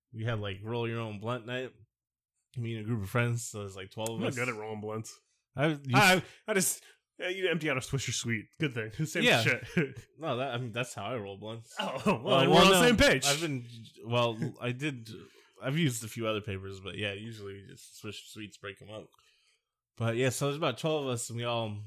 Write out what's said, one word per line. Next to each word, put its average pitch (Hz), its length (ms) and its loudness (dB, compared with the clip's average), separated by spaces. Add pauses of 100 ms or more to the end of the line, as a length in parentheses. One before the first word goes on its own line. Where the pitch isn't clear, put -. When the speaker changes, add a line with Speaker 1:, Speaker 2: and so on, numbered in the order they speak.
(120)
Speaker 1:
we 110 120 -8
had, 113 160 -2
like, 98 240 -4
roll 117 240 -2
your 117 120 -2
own 107 200 -6
blunt 113 260 -4
night. 123 240 -6 (840)
Me 117 180 -4
and 110 100 -6
a 104 40 -4
group 113 160 0
of 95 40 -6
friends, 120 400 0
so 107 120 -10
there's, 98 160 -10
like, 95 160 -12
twelve 110 160 -4
of 113 80 -4
Speaker 2:
I'm - 60 -4
not 254 80 0
Speaker 1:
us. - 40 -4
Speaker 2:
good 123 140 -2
at 120 80 -4
rolling 107 240 -6
blunts. 110 360 -6 (400)
Speaker 1:
I, 139 120 2
you 151 100 0 (160)
Speaker 2:
I, 185 260 8 (280)
I 220 60 2
just, - 280 0 (420)
uh, 180 40 -2
you 185 200 0
empty 156 220 0
out 135 60 2
a 127 40 0
Swisher 127 320 -4
Sweet. 113 340 -2 (120)
Good 139 160 -2
thing. 113 180 -4
<laughs> 156 140 -4
Same 170 160 -2
Speaker 1:
Yeah. 214 200 6
Speaker 2:
shit. 120 220 2 (120)
<laughs> 151 200 0 (220)
Speaker 1:
No, 143 180 -2
that, 131 160 -4
I 120 60 -4
mean, 123 140 -6
that's 117 200 -4
how 104 120 -8
I 117 120 -4
roll 98 220 -8
blunts. 110 400 -10
Speaker 2:
Oh, 139 260 -4
well, 196 100 4 (260)
Speaker 1:
Uh, - 40 6
Speaker 2:
we're - 60 6
Speaker 1:
well, - 80 10
Speaker 2:
on 180 120 10
the 190 100 8
Speaker 1:
no, - 20 8
Speaker 2:
same 247 140 8
page. 185 280 6
Speaker 1:
I've 143 160 2
been, 143 240 -2 (400)
well, 117 320 2 (240)
I 123 120 -2
did, 127 360 -6 (540)
I've 135 160 0
used 127 260 2
a 110 40 -10
few 113 180 -6
other 110 140 0
papers, 98 400 -8
but 98 180 -10
yeah, 104 140 -2
usually 104 420 -10
we 98 140 -16
just - 340 -20
Swisher 104 260 -12
Sweets, 107 280 -14
break 101 260 -12
'em 98 100 -18
up. 104 140 -12 (920)
But 117 200 0
yeah, 127 140 2
so 143 160 0
there's 143 100 -2
about 147 220 -2
twelve 156 260 0
of 131 60 -2
us, 120 200 -4
and 113 80 -8
we 120 60 -4
all 113 320 -2 (100)